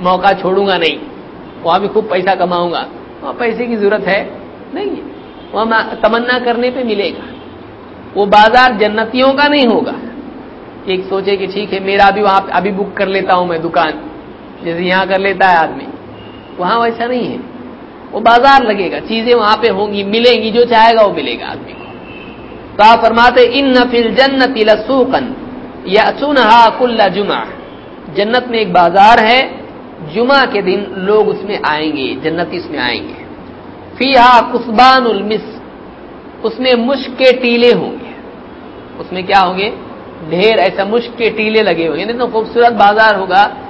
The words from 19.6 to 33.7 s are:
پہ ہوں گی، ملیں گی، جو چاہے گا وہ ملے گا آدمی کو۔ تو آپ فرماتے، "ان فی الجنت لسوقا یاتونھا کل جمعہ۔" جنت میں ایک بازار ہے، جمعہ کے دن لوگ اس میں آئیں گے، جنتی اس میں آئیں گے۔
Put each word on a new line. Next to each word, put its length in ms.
پہ 100
ہوں 220
گی، 120
ملیں 380
گی، 80
جو 140
چاہے 320
گا 80
وہ 80
ملے 280
گا 100
آدمی 220
کو۔ 120
تو 80
آپ 220
فرماتے، 460
"ان 220
فی 80
الجنت 580
لسوقا 600
یاتونھا 840
کل 220
جمعہ۔" 300
جنت 340
میں 100
ایک 140
بازار 460
ہے، 300
جمعہ 380
کے 80
دن 280
لوگ 400
اس 160
میں 180
آئیں 340
گے، 260
جنتی 340
اس 140
میں 80
آئیں 300
گے۔ 160